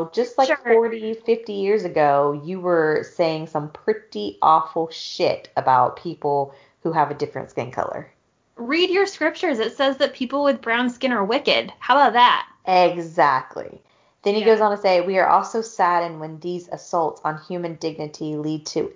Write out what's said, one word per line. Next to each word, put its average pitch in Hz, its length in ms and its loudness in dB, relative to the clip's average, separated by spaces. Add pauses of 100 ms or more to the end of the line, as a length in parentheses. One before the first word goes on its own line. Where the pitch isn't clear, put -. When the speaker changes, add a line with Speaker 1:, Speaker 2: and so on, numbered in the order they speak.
Speaker 1:
own 165 100 -10
Speaker 2:
just 240 240 -4
like 269 100 4
Speaker 1:
scripture. 269 260 0
Speaker 2:
forty, 226 400 0
fifty 226 400 -2
years 196 300 0
ago, 147 640 2
you 185 140 -8
were 165 460 2 (100)
saying 160 320 -2
some 147 220 -6
pretty - 720 -6
awful 160 500 2
shit - 640 -4
about 127 400 2
people 143 560 -4 (300)
who 165 100 -4
have 147 180 0
a 143 40 -10
different 139 340 -8
skin 127 220 -8
color. - 380 -8 (460)
Speaker 1:
Read 302 340 -2
your 381 160 0
scriptures. 311 540 -4
It 226 160 -4
says 269 220 0
that 269 160 -2
people 262 300 -4
with 277 180 0
brown 240 280 0
skin 254 220 -4
are 214 120 0
wicked. 196 560 0
How - 160 2
about 269 180 6
that? 240 340 4 (180)
Speaker 2:
Exactly. 165 1160 2 (400)
Then 202 140 0
he 214 60 -2
Speaker 1:
Yeah. 202 60 2
Speaker 2:
goes 220 140 6
on 214 100 2
to 202 100 -4
say, 196 200 4
"We 190 160 0
are 175 100 4
also 196 340 2
saddened 170 580 0
when 160 200 -12
these 175 300 -8
assaults 160 540 -4
on 156 240 -6
human 175 280 -8
dignity 156 600 -8
lead 151 320 -6
to 180 280 -6